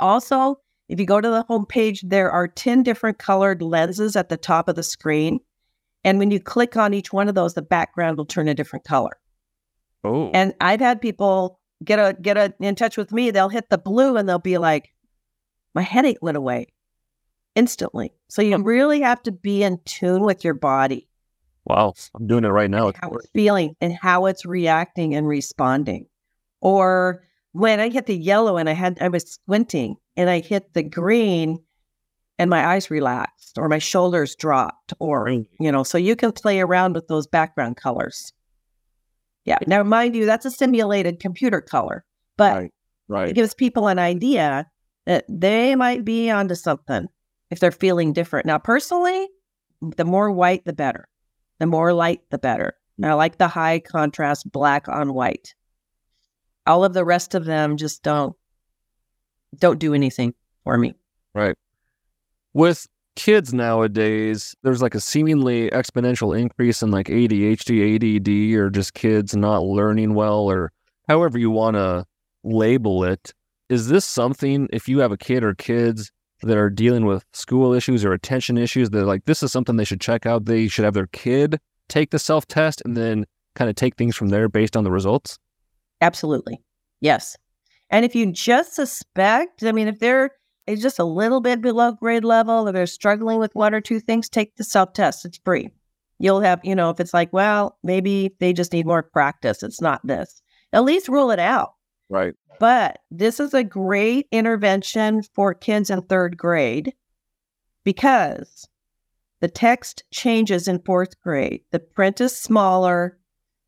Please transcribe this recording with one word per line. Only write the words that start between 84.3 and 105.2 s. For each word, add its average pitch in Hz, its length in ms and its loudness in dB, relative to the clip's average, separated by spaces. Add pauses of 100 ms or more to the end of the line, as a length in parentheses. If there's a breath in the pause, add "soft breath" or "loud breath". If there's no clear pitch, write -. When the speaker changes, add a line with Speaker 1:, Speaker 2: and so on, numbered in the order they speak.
Speaker 2:
based 107 280 0
on 107 80 2
the 95 60 0
results? 98 480 -2 (640)
Speaker 1:
Absolutely. 151 580 -2 (400)
Yes. 143 360 0 (520)
And 220 160 4
if 240 100 -2
you 226 160 0
just 240 440 0
suspect, 247 880 -2
I 220 100 0
mean, 220 160 0
if 214 120 -6
they're, 262 320 2 (340)
it's 208 160 -4
just 262 160 -2
a 175 60 0
little 214 360 0
bit 240 220 0
below 233 300 2
grade 226 320 -2
level 226 440 2
or 190 40 -2
they're 185 140 0
struggling 214 520 -2
with 220 160 -2
one 214 180 2
or 214 80 -2
two 220 200 -4
things, 226 280 -2
take 214 280 -4
the 214 80 -10
self-test. 185 600 0
It's 175 200 -16
free. 175 260 -2 (480)
You'll 196 220 2
have, 180 220 2
you 190 120 -4
know, 170 160 2
if 170 100 -4
it's 175 140 -4
like, 170 180 0
"Well, 208 500 0
maybe 190 560 -2
they 180 140 2
just 175 200 -4
need 165 140 -2
more 165 160 0
practice. 143 600 -2
It's - 180 -14
not 151 260 -2
this." - 360 -8 (300)
At 226 120 4
least 330 240 2
rule 262 220 2
it 202 80 0
out. 202 360 -2 (360)
Speaker 2:
Right. 92 240 -2 (260)
Speaker 1:
But 233 380 4 (120)
this 208 300 -2
is 285 140 -4
a 262 100 2
great 202 640 0
intervention 214 920 0 (120)